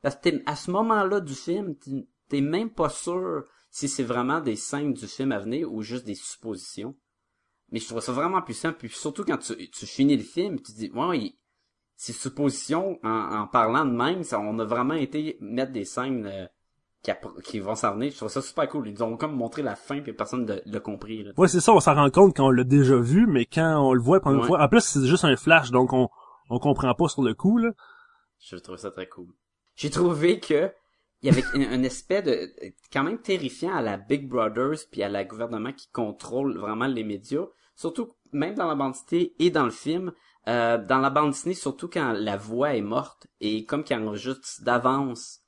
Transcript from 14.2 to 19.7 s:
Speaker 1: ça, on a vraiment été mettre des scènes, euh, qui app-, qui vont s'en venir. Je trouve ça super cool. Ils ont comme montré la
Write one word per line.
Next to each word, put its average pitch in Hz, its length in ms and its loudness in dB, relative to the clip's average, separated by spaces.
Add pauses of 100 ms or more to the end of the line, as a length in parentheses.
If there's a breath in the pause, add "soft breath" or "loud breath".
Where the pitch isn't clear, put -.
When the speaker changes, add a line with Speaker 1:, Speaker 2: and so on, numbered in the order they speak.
Speaker 1:
ça, 123 160 -4
on 107 200 -4
a 113 60 -2
vraiment 123 300 -2
été 151 460 -4
mettre 123 320 -6
des 107 120 -6
scènes, 123 420 -6
euh, 98 200 -10 (560)
qui - 80 -6
app-, - 160 -6 (180)
qui 107 160 -8
vont 101 140 -4
s'en 107 200 -2
venir. 123 180 -4
Je - 40 -18
trouve 110 120 -8
ça 131 140 -4
super 147 260 -4
cool. 127 200 -6
Ils 104 140 -8
ont 113 140 -4
comme 156 200 -6
montré 120 260 -6
la 107 140 -6